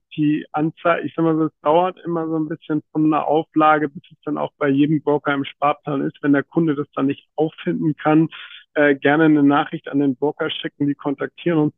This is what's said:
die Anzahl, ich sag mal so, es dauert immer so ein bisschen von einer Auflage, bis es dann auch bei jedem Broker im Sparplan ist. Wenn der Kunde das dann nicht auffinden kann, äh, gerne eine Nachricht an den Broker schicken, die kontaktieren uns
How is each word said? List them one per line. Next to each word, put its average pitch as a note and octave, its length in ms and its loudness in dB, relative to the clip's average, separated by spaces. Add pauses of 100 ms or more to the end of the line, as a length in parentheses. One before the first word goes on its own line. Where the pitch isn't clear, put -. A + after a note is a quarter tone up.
(160)
die D3+ 380 -2
Anzahl, E3 520 -2
ich D3 80 -8
sag E3 120 0
mal D#3+ 100 2
so, D#3 120 0
es - 140 -12
dauert F3 440 2
immer E3 200 -4
so D#3+ 120 -4
ein D#3 100 -2
bisschen D#3 340 -6 (120)
von D#3 200 2
einer - 140 -2
Auflage, D#3 640 2
bis C#3+ 200 -20
es D#3 140 -20
dann D3+ 140 -6
auch D3 200 -6
bei D3 120 -2
jedem D3 320 2
Broker D3 320 -2
im C#3 100 -4
Sparplan D3 600 -4
ist. D#3 200 -8
Wenn D3 80 2
der C#3 120 2
Kunde E3 300 -2
das C#3 220 -6
dann C#3 120 -2
nicht - 280 -6
auffinden D#3+ 600 -4
kann, D#3 320 2 (460)
äh, D3 200 4
gerne C#3+ 300 2
eine D3+ 180 4
Nachricht D3 460 0
an C#3 100 -2
den C#3 160 0
Broker D3+ 340 -4
schicken, - 380 -6
die C#3+ 80 -2
kontaktieren D3 600 -4
uns D3+ 200 0